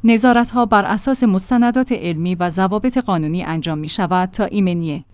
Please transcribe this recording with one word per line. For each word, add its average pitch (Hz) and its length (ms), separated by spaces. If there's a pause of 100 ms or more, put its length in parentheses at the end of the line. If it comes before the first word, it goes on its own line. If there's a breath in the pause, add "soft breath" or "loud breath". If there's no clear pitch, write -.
«نظارت‌ها 240 600
بر 202 180
اساس 254 380
مستندات 240 680
علمی 175 420
و 175 160
ضوابط 196 480
قانونی 175 460
انجام 160 340
می‌شود 180 520
تا 208 140
ایمنی 175 680